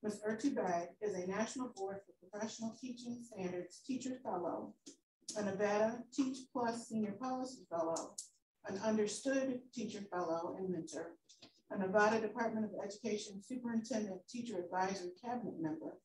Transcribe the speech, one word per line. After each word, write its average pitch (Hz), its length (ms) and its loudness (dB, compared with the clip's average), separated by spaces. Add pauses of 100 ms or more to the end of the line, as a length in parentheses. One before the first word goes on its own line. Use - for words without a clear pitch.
Ms. 208 240 0
Urtubey 185 600 2 (120)
is 202 140 0
a 180 140 -2
National 233 460 0
Board 196 300 -4
for - 240 -20
Professional 226 520 -6
Teaching 240 420 -8
Standards 180 640 -6
Teacher 254 360 -2
Fellow, 185 520 -2 (640)
a 214 60 0
Nevada 208 560 4 (140)
Teach 262 260 2 (140)
Plus 233 360 0
Senior 214 240 2
Policy 254 580 -4
Fellow, - 440 0 (540)
an 196 160 -2
Understood 247 760 4 (140)
Teacher 208 260 -4 (100)
Fellow 170 480 0
and 185 120 0
Mentor, 165 440 -4 (560)
a 208 80 -2
Nevada 208 420 8
Department 220 460 2
of 185 60 -4 (120)
Education 208 580 -2
Superintendent 226 840 0
Teacher 226 300 -4
Advisory 180 540 0 (120)
Cabinet 233 360 -2
Member - 440 -2